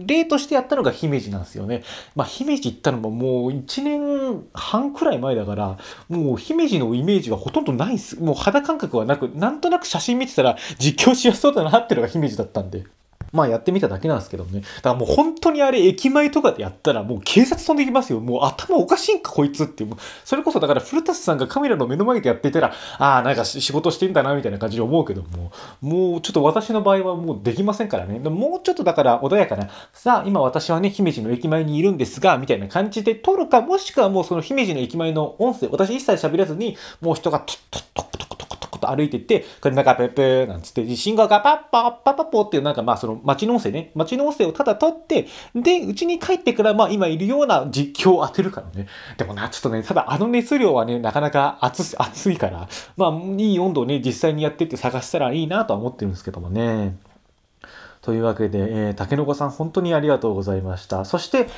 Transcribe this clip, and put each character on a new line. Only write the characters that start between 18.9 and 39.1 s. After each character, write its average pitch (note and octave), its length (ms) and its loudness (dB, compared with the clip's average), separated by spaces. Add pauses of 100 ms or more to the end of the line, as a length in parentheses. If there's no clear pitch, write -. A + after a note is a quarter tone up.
し - 100 -2
い G#4+ 60 4
ん F4+ 60 -2
か、 - 120 -12
こ C#3+ 140 2
い C#3+ 40 0
つ」 D3 140 -2
っ - 40 -2
て。 - 180 -8
も G#2+ 80 -10
う - 40 -14 (240)
そ - 140 -2
れ D#4 60 -4
こ D#4 100 0
そ - 80 0
だ C#3+ 80 2
か D3 60 4
ら - 80 2
古 D#4+ 200 -2
舘 E4 120 -2
さ - 200 0
ん C#3 40 -2
が C3 80 0
カ - 120 -4
メ C#4+ 120 0
ラ G3+ 60 2
の B2+ 100 0
目 C3 100 -2
の G3 80 0
前 A#3+ 160 2
で B2+ 80 0
や A#2+ 60 4
っ - 60 -6
て C#3+ 80 0
い B2+ 40 0
た E3 80 2
ら、 - 140 0 (240)
「あ C#3 200 6
あ、 B2 40 2
な C3+ 100 2
ん - 20 2
か A#2 120 -2
仕 C3+ 260 -6
事 D#3 180 0
し D#3+ 60 -4
て F#3+ 100 0
ん F#3+ 60 -2
だ D3+ 100 4
な」 C#3 140 0
み C3+ 60 -4
た G#2+ 80 -2
い - 20 -6
な G2+ 60 -8
感 A2+ 100 -4
じ G#2+ 80 -4
で A#2 60 -2
思 D3 180 2
う - 60 -2
け - 80 -6
ど - 80 -8
も、 F2 280 -10 (300)
も E3+ 380 0
う - 20 -6
ち - 80 -8
ょ - 40 -8
っ - 20 -16
と D3+ 80 4
私 G#3+ 320 2
の G#3 80 0
場 G3 160 6
合 F#3 100 -2
は F3+ 80 -4
も E3 200 -4
う G2+ 60 -10
で A#2 120 0
き F#3 80 -2
ま G3+ 100 0
せ G#3+ 120 -4
ん G3+ 40 -6
か B2+ 80 -2
ら F2+ 80 -4
ね。 G2+ 140 -6
で C#3+ 100 -4
も、 D#3+ 80 -2
も D4+ 220 -2
う - 40 -6
ち - 60 0
ょ F4+ 40 2
っ - 20 0
と A#3+ 100 -4
だ E3+ 80 4
か D3+ 100 2
ら A#2+ 200 6
穏 C#3 120 2
や G3+ 120 6
か G#2 100 -4
な、 G2+ 140 -6 (240)
「さ A#3 320 2
あ、 - 20 -2
今 F#3 140 2
私 C#3 260 0
は E3+ 120 2
ね、 G3 100 2
姫 G3 200 2
路 C3+ 120 -4
の A2 80 -4
駅 B2 180 -2
前 D#3+ 160 2
に D3 140 0
い E3 40 2
る G3 80 6
ん F3+ 60 0
で B2+ 80 0
す - 160 -8
が」 F3+ 160 6
み C3 100 -6
た C3+ 60 0
い G2+ 80 0
な G2 80 -8
感 G3 220 0
じ G#3+ 120 -6
で A3+ 120 2
撮 F#4+ 200 0
る F4+ 120 0
か、 A#3+ 160 6
も F4+ 160 0
し - 140 -6
く C4 100 4
は G3 80 4
も F#3+ 100 2
う E3 40 -2
そ F3+ 100 -2
の D#3+ 80 -2
姫 C4 240 0
路 E3+ 80 -2
の C3+ 60 -2
駅 B2+ 180 -4
前 D#3+ 140 0
の D3+ 260 -2
音 A#3+ 160 2
声、 - 160 -4
私 G3 260 0
一 C4 40 -6
切 G#3 260 0
喋 D3+ 100 0
ら F#3+ 80 4
ず D#3 100 -4
に、 G#3+ 220 -6 (240)
も D#3+ 120 0
う - 20 2
人 - 160 -2
が D3+ 100 0
ト - 140 -10
ッ - 40 -14 (120)
ト - 80 -10
ッ - 40 -10 (120)
ト - 80 -4
ッ - 80 -16
ト - 80 -14
ッ - 100 -12
ト - 80 -14
ッ - 160 -16 (320)
と C3 120 -2
歩 D3 80 0
い D3 80 0